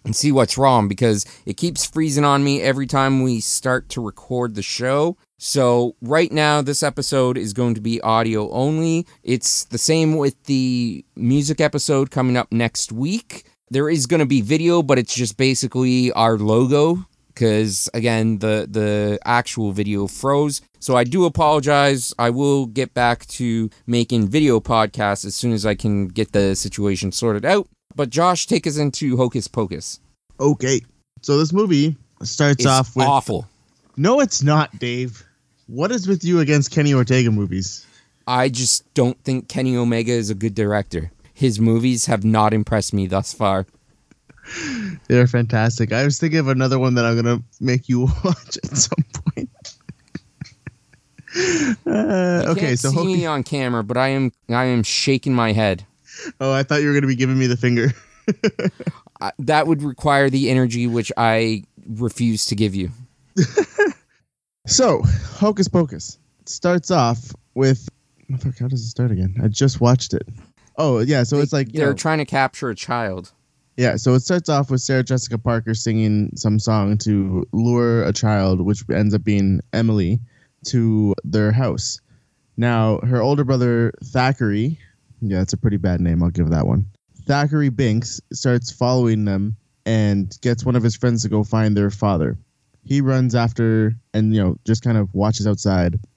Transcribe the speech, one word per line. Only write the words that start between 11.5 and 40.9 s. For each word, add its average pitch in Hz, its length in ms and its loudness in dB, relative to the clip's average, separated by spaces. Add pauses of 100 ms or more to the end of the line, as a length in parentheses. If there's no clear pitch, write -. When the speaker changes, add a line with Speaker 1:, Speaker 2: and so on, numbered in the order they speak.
Speaker 1:
episode 143 500 0
coming 127 280 0
up - 120 -4
next 117 400 -2
week. 147 540 -6 (260)
There 139 200 0
is 147 160 0
gonna 156 200 2
be 131 140 2
video, 160 420 2
but 135 160 2
it's - 160 -4
just 120 220 -4
basically 127 760 0
our 113 260 2
logo, 139 640 2 (300)
'cause, 107 580 0
again, 113 460 0
the, 107 300 0
the 104 580 0
actual 120 460 0
video 101 340 -2
froze. 143 560 -2 (180)
So 131 160 0
I 123 80 4
do 170 220 2
apologize. 143 920 2
I 120 120 2
will 139 340 2
get 120 300 -6
back 120 320 0
to 113 420 -4 (180)
making 117 420 0
video 131 300 2
podcasts 107 680 0
as 98 80 -8
soon 120 180 -2
as 107 140 -2
I 104 80 0
can 101 340 -2
get 104 240 -4
the 98 240 2
situation 101 560 -4
sorted 110 320 -2
out. 185 240 2 (260)
But 143 160 -2
Josh, 170 360 0
take 196 200 -2
us 147 120 -2
into 139 400 -2
Hocus 123 300 0
Pocus. 87 520 -6 (400)
Speaker 2:
Okay. 135 400 2 (420)
So 143 160 0
this 156 140 0
movie 165 420 2 (280)
starts 139 380 2
Speaker 1:
It's 123 60 2
Speaker 2:
off 131 300 2
with 131 100 2
Speaker 1:
awful. 123 400 0 (520)
Speaker 2:
No, 226 220 4
it's 240 220 0
not, 147 360 2
Dave. 123 440 -6 (440)
What 143 260 -4
is 190 160 -4
with 185 160 0
you 170 160 2
against 147 300 2
Kenny 147 240 2
Ortega 127 360 2
movies? 95 540 -4 (420)
Speaker 1:
I 127 220 0
just 123 340 -2 (120)
don't 127 300 0
think 127 240 -4
Kenny 131 280 -2
Omega 117 360 0
is 113 180 -2
a 110 40 -4
good 101 200 -4
director. 101 560 -2 (240)